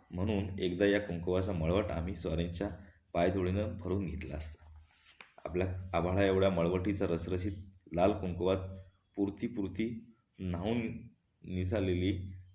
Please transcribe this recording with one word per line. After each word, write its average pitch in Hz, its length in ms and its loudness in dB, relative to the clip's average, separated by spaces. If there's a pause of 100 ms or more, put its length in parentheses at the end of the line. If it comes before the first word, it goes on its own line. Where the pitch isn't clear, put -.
(120)
म्हणून 95 480 -2
एकदा 92 260 2
या 101 140 6
कुंकवाचा 92 520 0
मळवट 85 340 2
आम्ही 82 300 -4
स्वारींच्या 85 540 -2 (440)
पायधुळीनं 92 640 0
भरून 92 280 -2
घेतला 76 300 -6
असता. - 300 -12 (800)
आपल्या 90 480 -2
आभाळा 92 320 4
एवढ्या 95 240 6
मळवटीचा 92 560 2
रसरशीत 90 460 0 (440)
लाल 92 160 6
कुंकवात 90 460 0 (580)
पुरती 101 320 -2
पुरती 107 600 -4 (320)
न्हाऊन 95 420 0 (640)
निसालेली 92 880 0 (240)